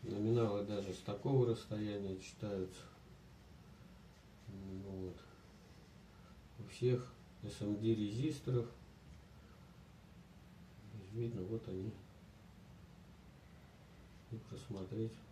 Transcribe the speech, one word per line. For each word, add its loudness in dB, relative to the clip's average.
Номиналы 6
даже 0
с -4
такого 8
расстояния 2
читаются. -2
Ну -2
вот. -2
У -6
всех 6
S -4
M 4
D 8
резисторов. 4
Видно, 2
вот 0
они. 0
И -4
просмотреть. 0